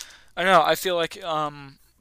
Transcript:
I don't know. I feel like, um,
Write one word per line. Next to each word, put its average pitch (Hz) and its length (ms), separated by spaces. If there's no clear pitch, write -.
I 170 80
don't 185 80
know. 170 120
I 160 120
feel 185 200
like, 170 280
um, 147 540